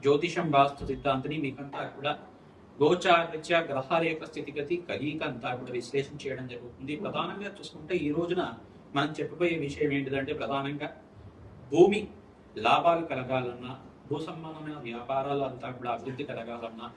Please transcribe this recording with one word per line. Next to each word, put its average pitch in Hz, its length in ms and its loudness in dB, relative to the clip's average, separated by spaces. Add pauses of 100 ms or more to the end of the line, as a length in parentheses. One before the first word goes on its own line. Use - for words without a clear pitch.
జ్యోతిషం 165 420 4 (100)
వాస్తు 139 340 4
సిద్ధాంతిని. 135 540 0
మీకంతా 139 380 -6 (140)
కూడా 135 160 -2 (720)
గోచారరీత్యా 170 760 4 (120)
గ్రహాల 165 380 2
యొక్క 156 220 -4
స్థితిగతి, 143 440 -4 (140)
కలయిక 147 420 -4
అంతా 123 280 -6
కూడా 123 200 -10
విశ్లేషణ 139 440 -4
చేయడం 127 300 -6
జరుగుతుంది. 123 420 -10 (100)
ప్రధానంగా 180 540 -4
చూసుకుంటే, 151 360 -8 (120)
ఈ - 100 2
రోజున 175 260 2 (540)
మనం 151 240 2
చెప్పబోయే 165 360 0 (100)
విషయం 143 320 0
ఏంటిదంటే, 135 420 -2
ప్రధానంగా 139 480 -2 (840)
భూమి 202 280 8 (680)
లాభాలు 165 460 6
కలగాలన్నా, 127 600 -2 (360)
భూ 147 100 -2 (100)
సంబంధమైన 156 480 -10 (120)
వ్యాపారాలు 135 600 0
అంతా 123 280 -10
కూడా 120 160 -4
అభివృద్ధి 131 380 -6
కలగాలన్నా 117 640 -8